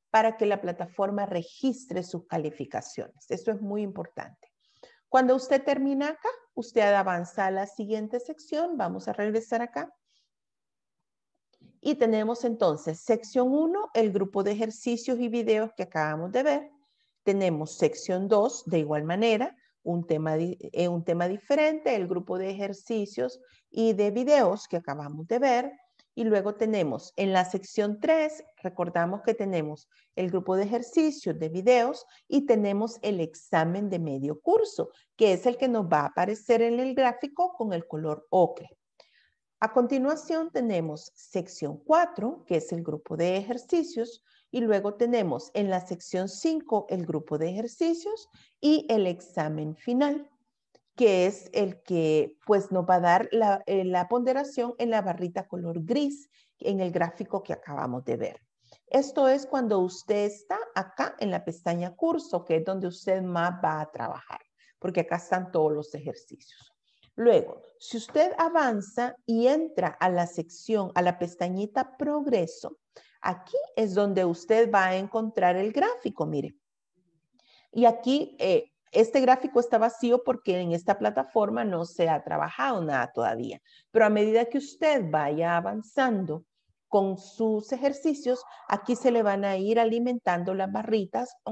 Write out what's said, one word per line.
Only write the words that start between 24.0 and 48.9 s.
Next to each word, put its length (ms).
videos 560
que 100
acabamos 500
de 120
ver. 320
Y 120
luego 300
tenemos 600
en 160
la 140
sección 560
tres, 420
recordamos 600
que 120
tenemos 540
el 120
grupo 280
de 60
ejercicios, 760
de 80
videos 580
y 180
tenemos 560
el 200
examen 680
de 80
medio 440
curso, 480
que 160
es 140
el 120
que 120
nos 160
va 160
a 60
aparecer 540
en 200
el 140
gráfico 580
con 180
el 160
color 420
ocre. 480
A 100
continuación 800
tenemos 640
sección 640
cuatro, 680
que 120
es 160
el 100
grupo 320
de 220
ejercicios, 840
y 60
luego 360
tenemos 580
en 160
la 100
sección 480
cinco 600
el 160
grupo 320
de 140
ejercicios 760
y 300
el 180